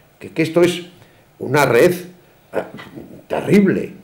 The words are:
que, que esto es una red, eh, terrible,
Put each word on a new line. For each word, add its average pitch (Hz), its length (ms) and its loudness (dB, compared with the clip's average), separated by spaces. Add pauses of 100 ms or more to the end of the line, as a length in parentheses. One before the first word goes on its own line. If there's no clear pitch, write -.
(200)
que, 92 140 -16
que 160 100 -2
esto 165 200 0
es - 240 0 (520)
una 135 260 0
red, 131 280 4
eh, - 720 -12 (680)
terrible, 151 640 0 (120)